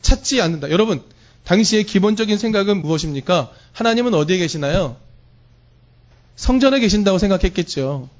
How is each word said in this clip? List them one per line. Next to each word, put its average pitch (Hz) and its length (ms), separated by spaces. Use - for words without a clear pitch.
찾지 - 400
않는다. 156 280
여러분, 180 320
당시의 214 400
기본적인 214 520
생각은 208 460
무엇입니까? 151 720
하나님은 233 400
어디에 165 260
계시나요? 156 580
성전에 262 460
계신다고 196 380
생각했겠죠. 170 880